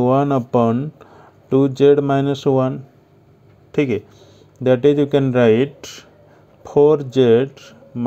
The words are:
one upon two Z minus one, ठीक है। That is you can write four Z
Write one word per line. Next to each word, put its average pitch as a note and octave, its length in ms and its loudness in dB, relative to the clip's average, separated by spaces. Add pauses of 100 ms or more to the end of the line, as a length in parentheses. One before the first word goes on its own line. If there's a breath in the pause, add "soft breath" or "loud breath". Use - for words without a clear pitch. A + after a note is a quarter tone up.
one C#3 340 0
upon A#2+ 440 -2 (680 loud breath)
two C3+ 100 2 (180)
Z C#3+ 200 4 (100)
minus C#3 360 -2
one, C3+ 320 -2 (960)
ठीक C#3+ 160 -2
है। G2+ 100 -4 (600 soft breath)
That B2+ 300 0
is C#3+ 80 0
you D3 140 0
can C#3 240 0
write A#2+ 520 0 (760 soft breath)
four D3 320 2 (200)
Z B2+ 580 0 (320)